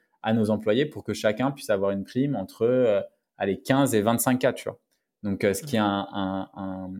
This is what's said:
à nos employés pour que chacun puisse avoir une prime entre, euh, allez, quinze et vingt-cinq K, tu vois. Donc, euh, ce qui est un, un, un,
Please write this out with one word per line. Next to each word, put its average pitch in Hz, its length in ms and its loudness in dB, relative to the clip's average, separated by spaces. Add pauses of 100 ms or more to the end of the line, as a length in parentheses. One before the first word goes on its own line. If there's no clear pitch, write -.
(220)
à 110 100 0
nos 110 180 2
employés 107 360 2
pour - 180 -10
que 104 100 -4
chacun 117 380 0
puisse - 180 -6
avoir 98 220 2
une 98 120 -4
prime 135 320 -2
entre, 95 260 -6
euh, 117 380 4 (380)
allez, 98 240 -2
quinze 135 320 2
et 104 80 4
vingt-cinq 120 380 2
K, 123 140 2
tu - 140 -12
vois. - 100 -8 (440)
Donc, 98 220 -2
euh, 98 100 4
ce - 80 -6
qui 95 140 -4
est - 20 2
un, 101 340 0
un, 95 420 -4
un, 95 460 -10